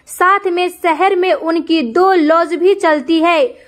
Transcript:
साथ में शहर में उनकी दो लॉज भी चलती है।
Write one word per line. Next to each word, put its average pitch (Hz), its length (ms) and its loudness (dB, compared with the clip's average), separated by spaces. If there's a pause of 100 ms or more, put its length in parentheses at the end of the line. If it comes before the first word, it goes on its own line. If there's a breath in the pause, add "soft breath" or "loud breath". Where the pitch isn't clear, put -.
साथ 392 400 0
में 359 240 -2
शहर 359 440 -2
में 359 180 0
उनकी 330 500 -2
दो 339 320 2
लॉज 320 400 2
भी 370 200 2
चलती 320 460 0
है। 330 240 2 (220 loud breath)